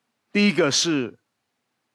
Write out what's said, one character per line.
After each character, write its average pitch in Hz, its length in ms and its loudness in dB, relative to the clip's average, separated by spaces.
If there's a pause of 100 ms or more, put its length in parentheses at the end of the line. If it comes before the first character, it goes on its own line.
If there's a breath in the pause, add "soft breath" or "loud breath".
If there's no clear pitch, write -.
(320)
第 208 160 2
一 185 40 2
个 151 180 2
是 139 480 -4 (760)